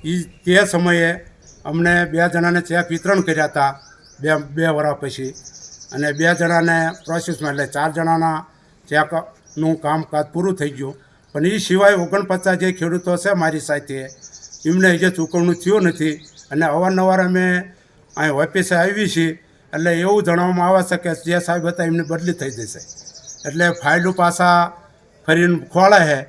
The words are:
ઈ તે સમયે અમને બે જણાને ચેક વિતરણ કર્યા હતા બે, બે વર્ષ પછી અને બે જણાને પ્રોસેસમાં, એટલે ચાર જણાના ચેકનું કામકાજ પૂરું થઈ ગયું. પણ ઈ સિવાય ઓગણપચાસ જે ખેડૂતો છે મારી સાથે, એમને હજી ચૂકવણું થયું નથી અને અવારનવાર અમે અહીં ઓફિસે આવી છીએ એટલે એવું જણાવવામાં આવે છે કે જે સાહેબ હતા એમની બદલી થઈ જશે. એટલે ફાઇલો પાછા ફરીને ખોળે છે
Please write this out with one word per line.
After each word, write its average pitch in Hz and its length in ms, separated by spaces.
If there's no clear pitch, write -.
ઈ 170 160
તે 190 220
સમયે 175 440
અમને 170 280
બે 156 120
જણાને 170 280
ચેક 175 280
વિતરણ 185 320
કર્યા 160 240
હતા 147 260
બે, 143 100
બે 160 120
વર્ષ 151 340
પછી 131 300
અને 143 200
બે 151 120
જણાને 170 380
પ્રોસેસમાં, 160 480
એટલે 143 140
ચાર 147 240
જણાના 165 460
ચેકનું 156 880
કામકાજ 151 560
પૂરું 185 220
થઈ 151 140
ગયું. 135 260
પણ 147 100
ઈ 208 140
સિવાય 196 360
ઓગણપચાસ 185 600
જે 185 140
ખેડૂતો 175 460
છે 190 160
મારી 160 260
સાથે, 143 400
એમને 185 240
હજી 180 220
ચૂકવણું 175 440
થયું 190 280
નથી 156 320
અને 156 140
અવારનવાર 185 560
અમે 185 240
અહીં 151 140
ઓફિસે 165 440
આવી 196 340
છીએ 165 200
એટલે 165 260
એવું 196 240
જણાવવામાં 175 460
આવે 190 140
છે 180 140
કે 180 140
જે 175 140
સાહેબ 170 280
હતા 175 160
એમની 165 260
બદલી 170 240
થઈ 135 180
જશે. 110 300
એટલે 156 260
ફાઇલો 175 400
પાછા 175 460
ફરીને 170 300
ખોળે 190 260
છે 151 300